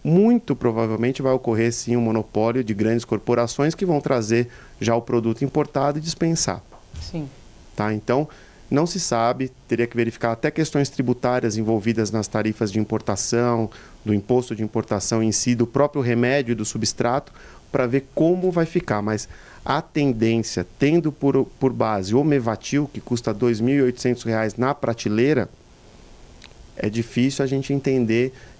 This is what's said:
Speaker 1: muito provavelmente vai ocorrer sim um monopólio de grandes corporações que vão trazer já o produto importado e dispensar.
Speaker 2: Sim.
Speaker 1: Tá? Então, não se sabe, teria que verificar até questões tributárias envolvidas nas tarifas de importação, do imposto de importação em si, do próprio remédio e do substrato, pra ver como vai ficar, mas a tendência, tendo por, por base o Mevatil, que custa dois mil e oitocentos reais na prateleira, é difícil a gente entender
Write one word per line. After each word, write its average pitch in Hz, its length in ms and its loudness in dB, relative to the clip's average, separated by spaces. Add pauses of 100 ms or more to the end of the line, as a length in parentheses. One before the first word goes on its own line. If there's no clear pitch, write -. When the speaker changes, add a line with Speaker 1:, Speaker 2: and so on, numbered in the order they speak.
Speaker 1:
muito 196 540 4
provavelmente 113 640 -2
vai 131 120 2
ocorrer 117 400 0
sim 117 240 -2
um 120 40 2
monopólio 113 640 0
de 110 100 -4
grandes 110 300 0
corporações 120 720 0
que 196 100 -4
vão 160 140 2
trazer 120 500 0 (300)
já 117 160 2
o 120 60 0
produto 117 420 -2
importado 143 540 -2
e 156 40 -6
dispensar. 160 640 -2 (380)
Speaker 2:
Sim. 151 260 -10 (480)
Speaker 1:
Tá? 107 180 0
Então, 123 360 0 (420)
não 151 160 2
se 175 140 -4
sabe, 127 500 0 (160)
teria 117 180 2
que 117 120 -6
verificar 117 340 0
até 131 180 -2
questões 151 380 0
tributárias 123 680 0
envolvidas 110 520 0
nas 107 200 -2
tarifas 107 420 -2
de 107 80 0
importação, 113 920 -2 (360)
do 104 80 0
imposto 123 420 0
de 107 80 -6
importação 110 580 -2
em 110 120 2
si, 120 200 0
do 117 140 2
próprio 143 340 0
remédio 120 520 0
e - 20 0
do 107 80 -6
substrato, 120 680 -2 (360)
pra 131 160 0
ver 135 300 -2
como 180 340 2
vai 170 160 0
ficar, 123 360 -2
mas 107 260 -4 (360)
a 143 180 0
tendência, 113 840 0 (140)
tendo 156 320 2
por, 135 340 2 (140)
por 127 140 2
base 107 420 0
o 143 80 4
Mevatil, 143 680 0
que 107 80 -10
custa 117 320 -4
dois 117 260 0
mil 127 160 2
e 143 60 4
oitocentos 123 420 0
reais 110 320 -2
na 131 180 0
prateleira, 117 760 0 (1300)
é 104 120 -2
difícil 120 540 0
a 135 40 0
gente 135 260 -2
entender 127 600 0 (260)